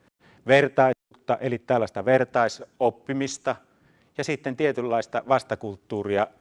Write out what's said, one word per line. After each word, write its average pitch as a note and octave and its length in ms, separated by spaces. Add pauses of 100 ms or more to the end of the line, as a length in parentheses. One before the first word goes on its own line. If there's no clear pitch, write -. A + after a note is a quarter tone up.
(480)
vertaisuutta, C3 920
eli A#2+ 180
tällaista A2 460
vertaisoppimista, C3 1500 (640)
ja D3 60
sitten C3+ 320
tietynlaista A#2+ 720
vastakulttuuria, G#2 1000 (140)